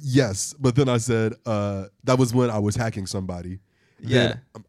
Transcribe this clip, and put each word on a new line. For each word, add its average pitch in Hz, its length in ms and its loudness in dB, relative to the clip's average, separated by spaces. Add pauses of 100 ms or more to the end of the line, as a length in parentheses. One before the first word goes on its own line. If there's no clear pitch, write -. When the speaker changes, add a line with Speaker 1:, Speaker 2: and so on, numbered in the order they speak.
Speaker 1:
yes, 127 580 0
but 127 160 2
then 139 120 4
I 123 100 2
said, 113 360 0 (140)
uh, 101 380 -2 (180)
that 127 160 4
was 120 160 2
when 123 160 4
I 107 80 -2
was 104 160 0
hacking 110 320 -4
somebody. 92 520 -8 (400)
Then, 113 320 2
Speaker 2:
Yeah. - 40 -6 (180)
Speaker 1:
um, 107 160 -20